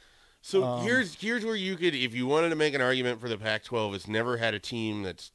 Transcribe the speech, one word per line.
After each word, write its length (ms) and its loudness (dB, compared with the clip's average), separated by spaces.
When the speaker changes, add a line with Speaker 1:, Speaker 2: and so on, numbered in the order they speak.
Speaker 1:
So 240 2
Speaker 2:
Um, 200 0
Speaker 1:
here's, 320 2
here's 280 -2
where 120 -2
you 200 -2
could, 180 2
if 200 -2
you 120 -2
wanted 240 4
to 60 0
make 180 2
an 60 0
argument 400 2
for 80 -6
the 80 -2
Pac-twelve, 580 -2
it's 120 -8
never 300 2
had 180 0
a 60 -4
team 420 -4
that's, 320 -8